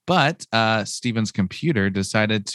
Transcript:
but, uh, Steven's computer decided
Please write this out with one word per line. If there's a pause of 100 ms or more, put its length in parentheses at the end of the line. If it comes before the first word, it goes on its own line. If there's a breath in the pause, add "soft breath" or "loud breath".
but,
uh,
Steven's
computer
decided